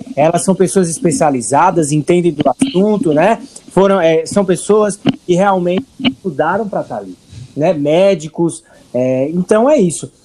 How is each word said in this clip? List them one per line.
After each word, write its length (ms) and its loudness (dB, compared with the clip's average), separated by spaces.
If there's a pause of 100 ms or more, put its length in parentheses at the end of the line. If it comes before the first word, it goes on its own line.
(160)
elas 280 0
são 120 0
pessoas 340 0
especializadas, 1040 0
entendem 400 2
do 180 -2
assunto, 640 0
né? 260 2 (300)
Foram, 300 2
é, 260 2
são 200 0
pessoas 500 0
que 400 -2
realmente 500 0 (140)
estudaram 680 -4
pra 140 -6
tá 160 -10
ali, 180 -12 (420)
né? 160 2
Médicos, 880 0 (300)
é, 360 0
então 400 2
é 80 4
isso. 320 0 (160)